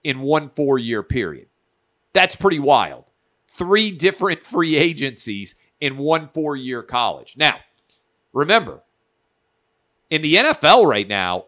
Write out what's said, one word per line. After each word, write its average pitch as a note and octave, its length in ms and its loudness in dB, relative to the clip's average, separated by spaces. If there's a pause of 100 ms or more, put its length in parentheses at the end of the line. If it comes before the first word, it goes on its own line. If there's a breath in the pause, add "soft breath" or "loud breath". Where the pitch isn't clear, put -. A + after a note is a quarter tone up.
in C3 180 -4
one D3 280 -2
four-year A#2+ 540 -2
period. F2+ 440 -6 (680)
That's F#3 220 2
pretty F3+ 240 0
wild. A#2 460 0 (420)
Three G3+ 440 0
different F3+ 520 -2
free E3 320 0
agencies C3+ 800 -2 (260)
in C3+ 160 -6
one D#3 320 -2
four-year C3 540 -6
college. A#2 540 -6
Now, D3 200 0 (760)
remember, D3 480 -2 (1300)
in D#3 120 -2
the D#3 160 2
N A#3+ 80 4
F D4+ 180 -2
L G3 220 8
right G#2 220 2
now, F#2 400 -4